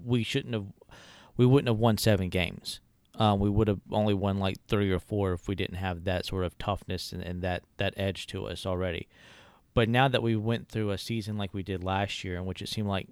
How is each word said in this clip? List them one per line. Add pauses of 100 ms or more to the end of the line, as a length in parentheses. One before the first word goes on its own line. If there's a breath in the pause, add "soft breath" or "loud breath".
we
shouldn't
have, (720 loud breath)
we
wouldn't
have
won
seven
games. (360)
Um,
we
would
have (100)
only
won,
like, (140)
three
or
four
if
we
didn't
have
that
sort
of
toughness
and,
and
that, (120)
that
edge
to
us
already. (640 soft breath)
But
now
that
we
went
through
a
season
like
we
did
last
year,
in
which
it
seemed
like